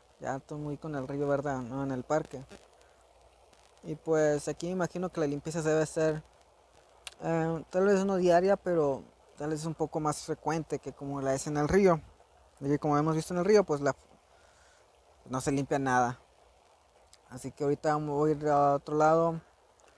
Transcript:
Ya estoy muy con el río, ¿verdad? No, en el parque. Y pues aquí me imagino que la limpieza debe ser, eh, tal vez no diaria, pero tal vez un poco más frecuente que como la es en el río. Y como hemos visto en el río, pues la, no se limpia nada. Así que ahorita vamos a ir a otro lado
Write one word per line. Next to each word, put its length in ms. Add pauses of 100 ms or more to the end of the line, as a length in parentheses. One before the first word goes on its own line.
(200)
Ya 160
estoy 220
muy 180
con 200
el 120
río, 180
¿verdad? 360
No, 200
en 100
el 120
parque. 400 (1400)
Y 120
pues 540
aquí 160
me 80
imagino 340
que 140
la 60
limpieza 340
debe 240
ser, 360 (1000)
eh, 480
tal 160
vez 180
no 140
diaria, 400
pero 460 (340)
tal 140
vez 120
un 100
poco 280
más 240
frecuente 540
que 120
como 300
la 120
es 140
en 80
el 140
río. 320 (640)
Y 140
como 180
hemos 200
visto 180
en 60
el 60
río, 180
pues 180
la, 140 (1300)
no 140
se 100
limpia 280
nada. 400 (1120)
Así 200
que 120
ahorita 300
vamos 340
a 40
ir 160
a 280
otro 200
lado 460 (560)